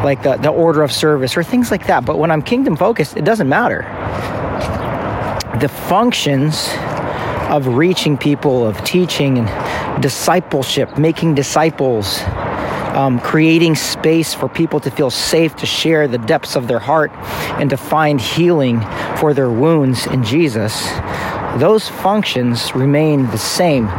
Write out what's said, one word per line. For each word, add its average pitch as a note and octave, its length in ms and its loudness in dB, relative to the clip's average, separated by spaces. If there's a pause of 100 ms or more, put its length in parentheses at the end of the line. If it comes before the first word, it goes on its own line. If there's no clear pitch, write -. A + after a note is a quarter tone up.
like C#3 200 0
the, C3+ 140 2
the D3 120 2
order D#3 320 4
of C#3+ 100 2
service D3 460 0
or E3+ 60 0
things B3 280 0
like G3+ 160 -2
that. D#3+ 180 2
But D#3+ 120 0
when D#3+ 140 2
I'm D#3 100 2
kingdom A#3+ 340 0
focused, F#3 420 0
it D3+ 80 -2
doesn't G#3+ 240 2
matter. E3+ 320 0 (1800)
The C#3+ 80 0
functions D#3 1000 0 (800)
of C#3+ 180 0
reaching D3+ 500 2
people, C3+ 480 2
of G#2+ 200 -2
teaching D3+ 540 0
and A2 600 -4
discipleship, C#3+ 960 0
making D#3+ 380 2
disciples, C3+ 840 0 (760)
um, C3 240 2
creating D#3+ 560 4
space D#3 580 0
for - 140 -4
people E3 320 -2
to - 100 -4
feel C3 220 0
safe D#3+ 460 0
to - 80 -6
share D#3 420 2
the B2 120 -2
depths C3 360 -2
of B2 120 -2
their A#2 120 0
heart D3+ 320 2 (480)
and C#3+ 100 0
to C#3 80 0
find D3+ 440 0
healing C#3+ 580 2 (380)
for D3+ 160 2
their C3 180 2
wounds C3+ 560 2
in C3 160 0
Jesus, A2 640 0 (720)
those G#3 300 4
functions B2+ 840 -2
remain C#3+ 560 2
the G#2+ 60 -4
same C#3 480 0 (140)